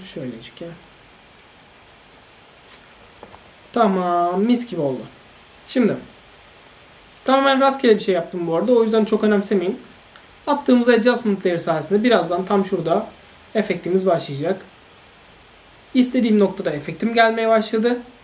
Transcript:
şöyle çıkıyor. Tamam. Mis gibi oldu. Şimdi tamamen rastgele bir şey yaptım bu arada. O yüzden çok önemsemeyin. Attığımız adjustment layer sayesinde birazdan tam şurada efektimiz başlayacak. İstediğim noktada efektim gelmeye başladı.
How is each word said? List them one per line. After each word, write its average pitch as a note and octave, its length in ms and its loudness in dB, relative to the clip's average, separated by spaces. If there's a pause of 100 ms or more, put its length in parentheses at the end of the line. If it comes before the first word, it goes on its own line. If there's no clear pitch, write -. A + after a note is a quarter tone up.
(140)
şöyle A2+ 280 -12
çıkıyor. - 300 -18 (3000)
Tamam. F#3 680 0
Mis A#3+ 280 0
gibi E3+ 120 -6
oldu. C3 200 -4 (680)
Şimdi G3+ 280 0 (1300)
tamamen C4+ 380 2
rastgele C4 340 4
bir G3+ 60 -6
şey F#3 140 0
yaptım E3+ 320 -6
bu E3 80 -2
arada. G#3+ 180 2
O A3+ 100 6
yüzden A3 220 2
çok G#3+ 180 0
önemsemeyin. G3+ 560 0 (680)
Attığımız B3+ 420 2
adjustment A3 560 2
layer F3 120 0
sayesinde E3+ 460 -2
birazdan F#3 420 2
tam G3 200 0
şurada F3+ 420 -2 (480)
efektimiz F#3 500 -2
başlayacak. D#3+ 560 -2 (1300)
İstediğim B3 460 2
noktada F#3 320 0
efektim E3 420 -6
gelmeye A3+ 360 2
başladı. A3+ 500 0 (240)